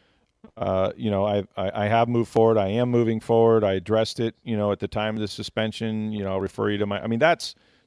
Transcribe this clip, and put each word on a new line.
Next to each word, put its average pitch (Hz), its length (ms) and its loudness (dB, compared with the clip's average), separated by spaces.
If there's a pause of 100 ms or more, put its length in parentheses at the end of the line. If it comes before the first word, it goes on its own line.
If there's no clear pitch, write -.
(560)
uh, 95 400 0
you 110 160 -4
know, 98 120 0
I, 104 200 0 (120)
I, 98 280 -2
I - 20 0
have 117 220 2
moved 117 220 0
forward. 113 280 6
I 98 100 2
am 123 220 0
moving 113 300 2
forward. 113 420 4
I 98 120 2
addressed 107 440 -2
it, 113 240 -2
you 113 140 -4
know, 104 160 0
at 98 80 -4
the 104 80 -4
time 107 260 -4
of 107 60 -6
the 104 80 -4
suspension. 110 840 -6
You 104 120 -6
know, 95 80 -4
I'll 95 80 -2
refer 104 300 -2
you 104 80 -2
to 101 80 0
my, 101 160 -4
I - 40 -6
mean, 113 140 -2
that's 165 340 0 (320)